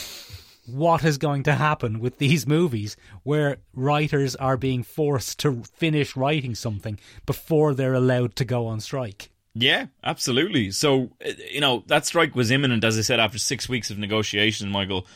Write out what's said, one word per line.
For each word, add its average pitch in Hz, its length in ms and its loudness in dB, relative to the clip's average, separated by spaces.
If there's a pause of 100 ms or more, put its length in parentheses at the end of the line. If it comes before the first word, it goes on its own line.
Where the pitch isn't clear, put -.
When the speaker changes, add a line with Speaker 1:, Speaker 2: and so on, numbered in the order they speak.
(680)
Speaker 1:
what 147 380 2
is 151 140 2
going 143 260 0
to 147 100 4
happen 127 460 0
with 123 180 -4
these 143 280 2
movies 131 500 0 (280)
where 143 340 0 (160)
writers 143 640 0
are 135 200 0
being 127 260 0
forced 143 580 -2
to 127 220 0 (120)
finish 151 420 0
writing 131 380 0
something 104 440 -6 (280)
before 151 480 2
they're 131 200 0
allowed 127 420 2
to 135 80 0
go 117 220 -2
on 110 140 -6
strike. 120 500 -10 (240)
Speaker 2:
Yeah, 156 320 2 (180)
absolutely. 135 680 0
So, 135 400 2 (140)
uh, 143 60 -6 (200)
you 123 100 -6
know, 127 280 2
that 151 180 2
strike 160 280 0
was 123 160 2
imminent, 127 340 2
as 113 140 2
I - 40 0
said, 117 160 0
after 110 200 0
six - 300 -4
weeks 120 220 -4
of 101 80 -10
negotiation, 104 720 0
Michael. 98 460 -2